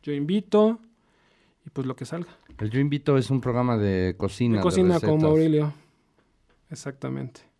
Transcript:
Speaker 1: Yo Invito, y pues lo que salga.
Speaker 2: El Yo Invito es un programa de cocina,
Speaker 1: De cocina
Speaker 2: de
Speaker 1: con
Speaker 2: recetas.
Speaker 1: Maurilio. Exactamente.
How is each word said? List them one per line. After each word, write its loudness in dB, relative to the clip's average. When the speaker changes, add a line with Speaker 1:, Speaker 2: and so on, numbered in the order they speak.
Speaker 1:
Yo -8
Invito, 2
y -18
pues -6
lo -6
que -12
salga. -12
Speaker 2:
El -4
Yo 0
Invito 0
es -2
un 0
programa 0
de 0
cocina, -2
Speaker 1:
De 0
cocina 2
Speaker 2:
de 0
Speaker 1:
con 0
Speaker 2:
recetas. 2
Speaker 1:
Maurilio. 2
Exactamente. -10